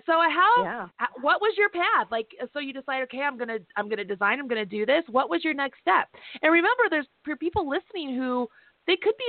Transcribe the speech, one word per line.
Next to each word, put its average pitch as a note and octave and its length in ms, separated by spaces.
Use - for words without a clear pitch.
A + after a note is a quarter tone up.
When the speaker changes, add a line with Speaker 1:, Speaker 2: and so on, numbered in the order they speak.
Speaker 1:
so E4 80
how, E4+ 520
Speaker 2:
Yeah. F#3 240
Speaker 1:
h-, B3 220
what E4 180
was G#4 160
your G#4 140
path? F4+ 400
Like, A3+ 200
so D4 60
you C4+ 160
decide, C4 300
"Okay, B3+ 180
I'm C#4 160
gonna, A3+ 200
I'm G#3 120
gonna G#3 160
design, G3+ 340
I'm C#4+ 100
gonna A3 180
do G#3 180
this." C#4+ 240
What C4 220
was E4+ 140
your D#4 100
next C#4 260
step? - 280
And D#4 100
remember, G4+ 380
there's, D4+ 160
for D4+ 120
people E4+ 300
listening D4 480
who, B3 340
they F#4 100
could G#4 200
be B4+ 120